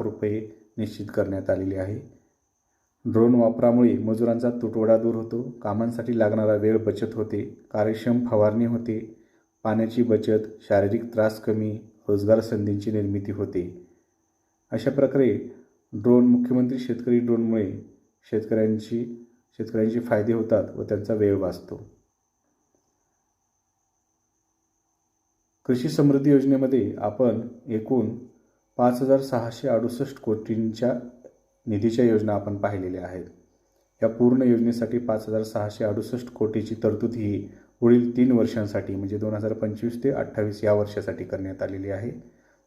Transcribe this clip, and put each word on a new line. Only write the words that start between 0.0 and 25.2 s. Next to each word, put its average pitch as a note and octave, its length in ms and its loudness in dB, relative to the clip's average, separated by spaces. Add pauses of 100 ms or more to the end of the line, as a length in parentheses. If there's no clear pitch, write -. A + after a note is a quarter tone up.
रुपये G#2+ 480 -4 (300)
निश्चित G#2 360 -8
करण्यात G2 360 -2
आलेली F#2+ 240 -2
आहे. F#2+ 260 -6 (1040)
ड्रोन A#2 300 4
वापरामुळे A#2+ 640 4
मजुरांचा A#2 520 0
तुटवडा A2+ 460 2
दूर A2+ 180 0
होतो, A2+ 280 -6 (200)
कामांसाठी A#2 560 -4
लागणारा G#2+ 360 2
वेळ G#2+ 240 2
बचत G#2+ 360 -4
होते, G#2+ 580 -8
कार्यक्षम A2+ 540 0
फवारणी G#2+ 380 2
होते, A2+ 520 -4 (460)
पाण्याची A2 400 0
बचत, G#2+ 440 2 (220)
शारीरिक G2+ 360 2
त्रास A2 360 0
कमी, G#2+ 380 -2 (300)
रोजगार G#2 320 4
संधींची G2+ 520 -2
निर्मिती G2+ 400 -2
होते. F2+ 540 -6 (840)
अशा A#2+ 180 -2
प्रकारे C3 480 2 (540)
ड्रोन, A#2+ 340 6
मुख्यमंत्री B2 520 2
शेतकरी A#2+ 400 -2
ड्रोनमुळे A2+ 540 0 (580)
शेतकऱ्यांची, A2 960 -2 (260)
शेतकऱ्यांचे A2+ 480 -2
फायदे A2 320 0
होतात G#2+ 440 0
व - 60 -6
त्यांचा G#2 320 -2
वेळ G#2 200 2
वाचतो. F2+ 600 -6 (3750)